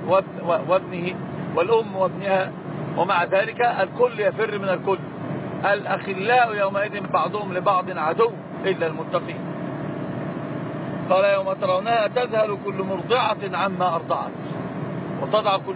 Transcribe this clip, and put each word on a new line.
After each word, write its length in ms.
واب-، 360
و-، 280
وابنه، 440
والأم 400
وابنها، 560
ومع 260
ذلك 380
الكل 580
يفر 400
من 100
الكل. 300
الأخلاء 840
يومئذ 520
بعضهم 460
لبعض 440
عدو 340
إلا 220
المتقين. 520
قال: 140
"يوم 300
ترونها 540
تذهل 580
كل 180
مرضعة 540
عما 420
أرضعت 360
وتضع 360
كل 180